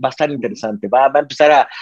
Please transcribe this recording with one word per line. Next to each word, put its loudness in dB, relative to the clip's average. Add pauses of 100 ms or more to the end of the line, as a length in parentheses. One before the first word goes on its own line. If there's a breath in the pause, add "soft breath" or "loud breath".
va -4
a -6
estar -2
interesante. -8
Va, 4
va 0
a 4
empezar 2
a, 4 (120)